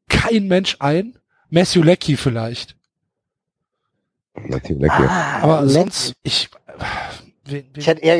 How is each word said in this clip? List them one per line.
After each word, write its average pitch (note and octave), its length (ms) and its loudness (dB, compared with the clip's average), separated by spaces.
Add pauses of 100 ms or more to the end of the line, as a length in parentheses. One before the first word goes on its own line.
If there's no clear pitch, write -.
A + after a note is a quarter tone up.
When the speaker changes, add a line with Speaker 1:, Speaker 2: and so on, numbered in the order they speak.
Speaker 1:
kein G#3+ 380 0
Mensch F#3 320 -2
ein. E3 380 -2 (320)
Matthew F3 340 2
Leckie D#3+ 340 2
vielleicht. A#2 580 -6 (1600)
Speaker 2:
Matthew C2 440 -2
Leckie. C#2+ 280 4
Speaker 3:
Ah, - 340 -2
Speaker 1:
Aber D#3 200 4
Speaker 3:
Leckie. C3+ 120 2
Speaker 1:
sonst, D3 400 0 (100)
ich, - 260 -4 (960)
wen, C#3+ 200 -10
wen, - 100 -20
Speaker 3:
Ich D3 120 -4
hätte D#3+ 140 0
eher D#3+ 180 4